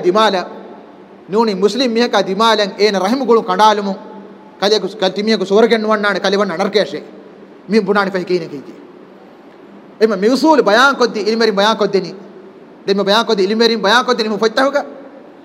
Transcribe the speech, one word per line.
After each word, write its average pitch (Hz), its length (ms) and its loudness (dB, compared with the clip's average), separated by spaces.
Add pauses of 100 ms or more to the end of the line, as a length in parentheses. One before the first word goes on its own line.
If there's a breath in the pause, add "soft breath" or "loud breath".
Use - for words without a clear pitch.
දිමාලා. 190 440 2 (800)
නූනි 214 300 0
මුස්ලිම් 226 340 0
මිහක 240 320 0
දිමාලෙන් 208 540 0
එන 208 200 0
රහිම් 196 260 0
ගුණ 226 220 2
කණ්ඩායම 208 460 2 (680)
කලියකු 202 380 0
කල්තිමියකු 196 500 -2
ස්වර්ගයෙන් 220 360 2
නුවන්නානේ 208 380 0
කලිවන්න 196 340 0
නරකයෂේ. 190 500 -2 (640)
මි 202 140 -2
බුණානි 196 320 0
ෆහි 180 140 -4
කීනෙන් 170 240 -4
හෙය්යේ. 135 340 -16 (1120)
එම 220 140 2
මිඋසූල් 254 500 2
බයාන් 226 340 4
කොද්දි 226 260 -2
ඉල්මෙරි 220 300 0
බයාන් 202 260 2
කොද්දෙනි. 185 380 -2 (640)
දෙම 196 180 -2
බයාන් 202 260 0
කොද්දි 208 180 0
ඉල්මෙරි 226 340 0
බයාන් 208 280 2
කොද්දෙනි 233 240 -2
මු 214 80 -4
ෆත්තහුග. 269 380 0 (680)